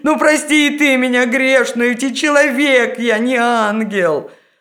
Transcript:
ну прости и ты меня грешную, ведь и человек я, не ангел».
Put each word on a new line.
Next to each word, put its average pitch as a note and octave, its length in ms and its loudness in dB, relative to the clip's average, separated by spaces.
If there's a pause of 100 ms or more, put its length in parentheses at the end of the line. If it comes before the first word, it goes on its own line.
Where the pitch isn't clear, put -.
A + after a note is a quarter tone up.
ну D4+ 160 0
прости D4+ 500 2
и D4 100 -4
ты C#4 180 2
меня B3+ 300 0
грешную, B3 640 0
ведь A#3+ 140 -4
и C4 100 -4
человек C#4 840 0
я, A3 200 -2
не B3 180 -2
ангел». G#3 920 -2 (300)